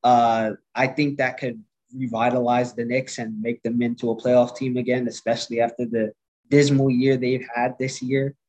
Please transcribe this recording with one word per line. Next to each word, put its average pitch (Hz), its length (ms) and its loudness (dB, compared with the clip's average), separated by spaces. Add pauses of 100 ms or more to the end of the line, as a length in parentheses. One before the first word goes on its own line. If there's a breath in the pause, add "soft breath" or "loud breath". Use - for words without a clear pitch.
Uh, 117 500 4 (220)
I 131 120 2
think 143 320 -2
that 127 200 -2
could 117 240 -8 (300)
revitalize 123 800 0
the 117 120 -6
Knicks 127 340 -4
and 110 240 -8
make 117 220 -4
them 120 180 0
into 120 300 -2
a 110 40 -2
playoff 123 400 2
team 127 200 -4
again, 123 320 -2
especially 117 520 -4
after 117 260 -2
the 110 260 -2 (360)
dismal 143 400 4
year 131 280 2
they've 127 360 -2
had 123 280 -2
this 131 200 -6
year. 135 360 -2 (120)